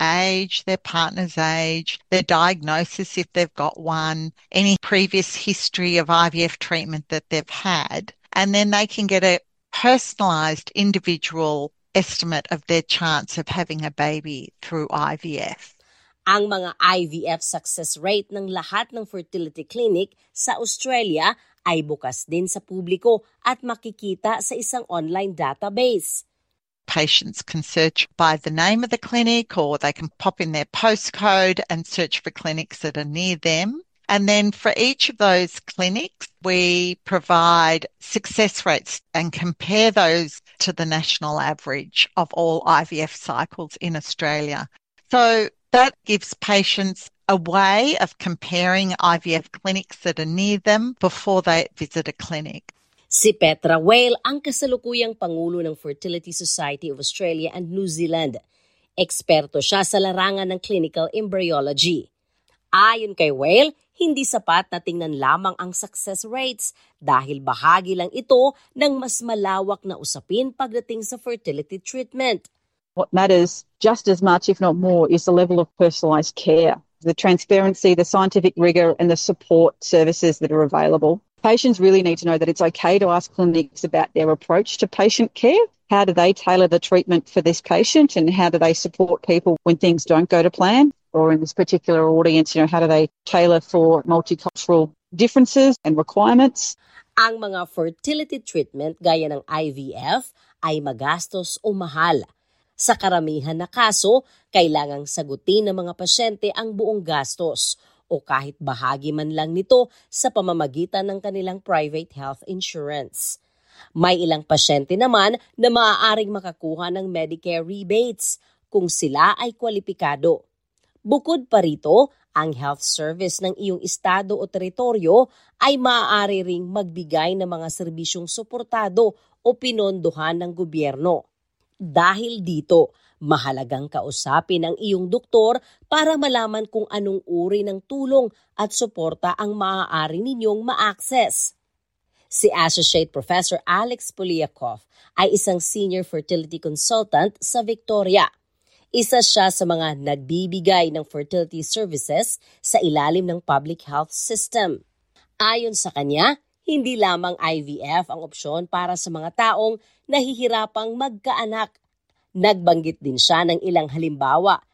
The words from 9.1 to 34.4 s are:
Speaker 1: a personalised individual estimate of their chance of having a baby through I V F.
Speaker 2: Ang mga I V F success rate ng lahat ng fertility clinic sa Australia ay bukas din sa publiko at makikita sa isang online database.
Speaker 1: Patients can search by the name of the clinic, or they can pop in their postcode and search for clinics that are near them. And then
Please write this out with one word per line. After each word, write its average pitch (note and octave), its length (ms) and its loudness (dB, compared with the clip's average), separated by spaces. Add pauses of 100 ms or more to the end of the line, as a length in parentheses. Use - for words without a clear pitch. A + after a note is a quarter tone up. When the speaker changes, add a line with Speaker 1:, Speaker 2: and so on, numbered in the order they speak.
Speaker 1:
a F3+ 160 2 (340)
personalised F3 1000 0
individual E3 960 -2 (240)
estimate E3+ 560 -4
of D#3+ 160 -6
their E3 160 0
chance D#3 560 -4
of D#3+ 80 -10
having D#3+ 340 -6
a D#3 140 -10
baby D3+ 560 -6 (100)
through D#3 300 -8
I D3 240 -4
V D#3 240 -10
F. - 400 -12 (480)
Speaker 2:
Ang G#3 240 0
mga F3+ 260 -6
I F3+ 300 0
V D#3 180 -10
F E3 160 -4
success - 540 -8
rate G3+ 340 -4
ng G3 220 -10
lahat F#3+ 400 -6
ng A3+ 160 -12
fertility E3 560 -12
clinic G#3 560 -2 (160)
sa - 240 -4
Australia A3+ 720 -2 (280)
ay D#3+ 240 -2
bukas C#3+ 400 -8
din F3 240 -4
sa - 80 -6
publiko F#3 640 -2 (240)
at B3 160 -10
makikita G#3+ 800 -8
sa - 160 -8
isang A#3+ 320 -8
online F3 480 -6
database. G3+ 880 -4 (640)
Speaker 1:
Patients - 560 -2
can D#3+ 160 -8
search - 560 0
by D#3+ 160 4
the D#3 160 -6
name F3+ 320 0
of A#3+ 80 -6
the C#4 80 -2
clinic, A#3 560 -2
or D3 240 0
they D3 160 -2
can D#3+ 240 -10
pop - 240 -4
in D#3+ 160 -4
their D3 160 -4
postcode G3 960 0
and E3 160 -6
search - 400 -6
for - 80 -8
clinics - 480 -10
that D3+ 160 -6
are D3+ 80 -6
near E3+ 320 -4
them. F3+ 480 -2 (240)
And G3+ 160 2
then G#3 240 4